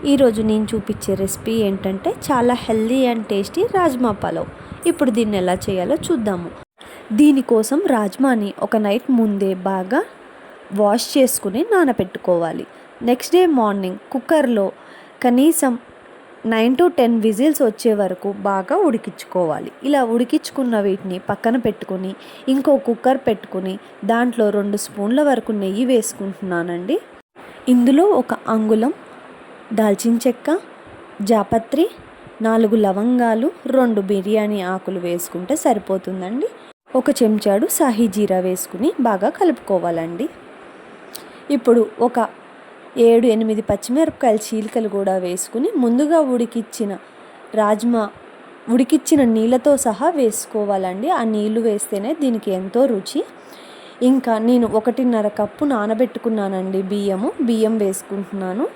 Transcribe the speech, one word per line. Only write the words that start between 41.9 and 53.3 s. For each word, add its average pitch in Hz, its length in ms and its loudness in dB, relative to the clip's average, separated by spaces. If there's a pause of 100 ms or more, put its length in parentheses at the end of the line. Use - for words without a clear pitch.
ఒక 233 200 -2 (800)
ఏడు 233 260 6
ఎనిమిది 220 380 -2
పచ్చిమిరపకాయల 247 720 0
చీలికలు 220 500 -4
కూడా 196 200 -2 (100)
వేసుకుని 185 440 -4 (140)
ముందుగా 277 360 2 (160)
ఉడికించిన 226 580 -4 (640)
రాజ్మా 214 460 2 (720)
ఉడికించిన 269 460 4 (140)
నీళ్ళతో 240 380 4 (140)
సహా 226 220 0 (120)
వేసుకోవాలండి. 202 880 -2 (100)
ఆ - 0 - (160)
నీళ్ళు 214 320 0
వేస్తేనే 208 460 -2 (100)
దీనికి 226 360 -2
ఎంతో 196 340 0
రుచి. 202 280 -4 (880)